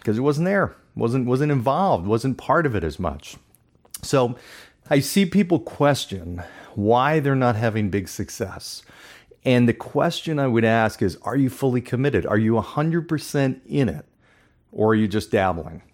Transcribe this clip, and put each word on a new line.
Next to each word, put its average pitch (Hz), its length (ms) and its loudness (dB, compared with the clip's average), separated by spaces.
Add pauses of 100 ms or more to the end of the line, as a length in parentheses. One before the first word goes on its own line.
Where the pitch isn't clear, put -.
'cause 107 140 0
it 120 60 -2
wasn't 147 240 0
there, 196 280 0 (220)
wasn't, 120 300 0
wasn't 135 260 2
involved, 135 540 2
wasn't 117 320 0
part 160 260 2
of 131 100 -2
it 92 80 -2
as 80 160 -4
much. 76 380 -8 (640)
So 123 340 0 (540)
I 147 120 4
see 196 260 2
people 175 320 2
question 90 840 -2 (320)
why 123 460 2
they're 139 140 2
not 123 220 2
having 107 340 0
big 92 180 -2
success. - 760 -10 (600)
And 123 240 4
the 113 60 4
question 156 640 -2
I 139 80 0
would 117 180 2
ask 110 380 2
is, 95 200 -2
are 110 120 -4
you 135 160 2
fully 127 300 -2
committed? 120 460 0
Are 107 120 2
you 110 180 2
a 110 40 2
hundred 165 480 -2
percent 139 580 -2
in 139 220 0
it? 73 160 -8 (640)
Or 107 200 2
are 110 40 4
you 107 140 2
just 104 240 -4
dabbling? 85 500 0 (120)